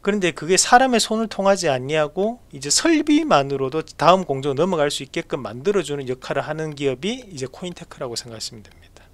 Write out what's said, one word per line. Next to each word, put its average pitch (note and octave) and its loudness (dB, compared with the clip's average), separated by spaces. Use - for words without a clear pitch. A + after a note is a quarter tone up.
그런데 G3+ 0
그게 F3 0
사람의 B3 6
손을 A3 -2
통하지 G3 0
아니하고 D3+ -2
이제 C#3+ -10
설비만으로도 D#3+ 2
다음 F3 6
공정으로 C#3 -2
넘어갈 D#3+ 0
수 - -8
있게끔 D#3+ -6
만들어주는 C#3+ -4
역할을 C#3 -4
하는 D#3 -8
기업이 D3 -4
이제 C3 -8
코인테크라고 D#3 -12
생각하시면 A2+ -12
됩니다. - -20